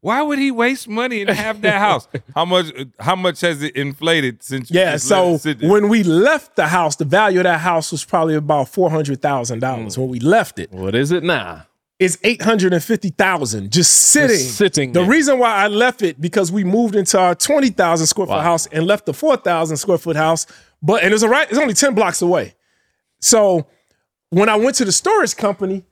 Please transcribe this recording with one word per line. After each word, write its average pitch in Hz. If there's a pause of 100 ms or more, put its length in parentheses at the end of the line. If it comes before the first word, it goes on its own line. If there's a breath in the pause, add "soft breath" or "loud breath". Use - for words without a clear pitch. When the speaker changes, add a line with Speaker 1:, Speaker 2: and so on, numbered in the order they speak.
Speaker 1:
Why 233
would 294
he 269
waste 247
money 226
and 196
have 214
that 214
house? 196 (140)
Speaker 2:
<laughs> -
Speaker 1:
How 165
much, 180 (340)
how 170
much 180
has 160
it 151
inflated 139
since 131
you 175
Speaker 3:
Yeah, 175
Speaker 1:
just 147
let 190
Speaker 3:
so 180
Speaker 1:
it 151
sit 147
there? 151
Speaker 3:
when 208
we 220
left 196
the 170
house, 160
the -
value 180
of -
that 170
house 165
was 156
probably 160
about 147
four 180
hundred 147
thousand 123
dollars 120
Speaker 2:
Mm. -
Speaker 3:
when 131
we 123
left 190
it. 90
Speaker 2:
What 95
is 139
it 180
now? 101 (360)
Speaker 3:
It's 185
eight 226
hundred 190
and 170
fifty 214
thousand 127
just 170
sitting. 262
Speaker 2:
Just 127
sitting 147
Speaker 3:
The 175
Speaker 2:
there. 180
Speaker 3:
reason 277
why 240
I 202
left 226
it, 160
because 175
we 202
moved 208
into 196
our 180
twenty 277
thousand 170
square 185
foot -
Speaker 2:
Wow. -
Speaker 3:
house 165
and 165
left 208
the 160
four 285
thousand 165
square 175
foot 165
house. 156 (360 soft breath)
But, 170
and 190
it's 214
a 226
right, 269
it's 233
only 269
ten 269
blocks 190
away. 170 (680)
So 196 (640)
when 196
I 214
went 233
to 254
the 190
storage 370
company 196